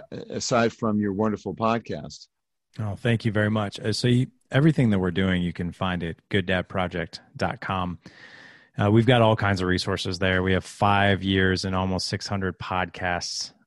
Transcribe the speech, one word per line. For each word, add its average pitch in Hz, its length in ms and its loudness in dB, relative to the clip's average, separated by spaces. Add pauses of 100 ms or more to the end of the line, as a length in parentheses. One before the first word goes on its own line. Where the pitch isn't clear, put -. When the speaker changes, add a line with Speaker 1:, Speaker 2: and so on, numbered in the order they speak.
(120)
Speaker 1:
aside - 640 -2
from 107 260 -2
your 101 140 0
wonderful 101 420 -4
podcast. 107 720 -4 (520)
Speaker 2:
Oh, 104 160 -6
thank 117 300 0
you 110 60 2
very 107 180 2
much. 107 300 -2
Uh, 107 140 -2
so - 140 -2
you, 123 200 4 (240)
everything 139 380 4
that 98 100 4
we're 90 120 0
doing, 92 300 2
you 87 120 -2
can 87 180 -6
find 90 320 -4
at 82 140 -8 (120)
good 95 160 0
dad 92 220 0
project 90 540 -6 (160)
dot - 240 -2
com. 90 380 -4 (840)
Uh, 101 100 4
we've 113 140 6
got 120 160 6
all 110 140 6
kinds 101 260 0
of 92 60 0
resources 90 520 -2
there. 92 240 2
We 95 100 2
have 92 120 0
five 101 580 2
years 95 420 2
and 92 100 -4
almost 95 320 -2
six - 200 -8
hundred 95 320 -4
podcasts, 90 920 -6 (160)